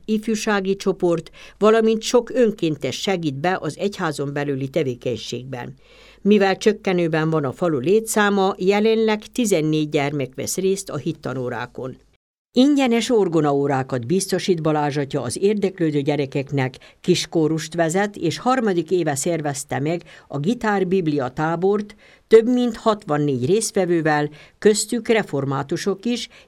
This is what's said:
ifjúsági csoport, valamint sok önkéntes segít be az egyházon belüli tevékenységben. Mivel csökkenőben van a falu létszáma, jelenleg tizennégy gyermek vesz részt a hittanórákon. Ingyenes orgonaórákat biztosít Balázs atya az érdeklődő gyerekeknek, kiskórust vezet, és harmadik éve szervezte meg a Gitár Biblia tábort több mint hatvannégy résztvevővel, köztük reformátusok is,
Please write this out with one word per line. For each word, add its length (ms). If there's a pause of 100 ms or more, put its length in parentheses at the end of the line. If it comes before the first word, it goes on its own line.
ifjúsági 680
csoport, 540 (280)
valamint 440
sok 280
önkéntes 720
segít 380
be 220
az 160
egyházon 560
belüli 340
tevékenységben. 1080 (480)
Mivel 360
csökkenőben 720
van 140
a 80
falu 260
létszáma, 800
jelenleg 680
tizennégy 640
gyermek 460
vesz 220
részt 320
a 80
hittanórákon. 1000 (560)
Ingyenes 560
orgonaórákat 960
biztosít 560
Balázs 360
atya 240
az 200
érdeklődő 600
gyerekeknek, 760 (260)
kiskórust 720
vezet, 420
és 220
harmadik 540
éve 240
szervezte 640
meg 240 (240)
a 120
Gitár 480
Biblia 420
tábort 680 (320)
több 200
mint 280
hatvannégy 720
résztvevővel, 840 (300)
köztük 480
reformátusok 960
is, 220 (200)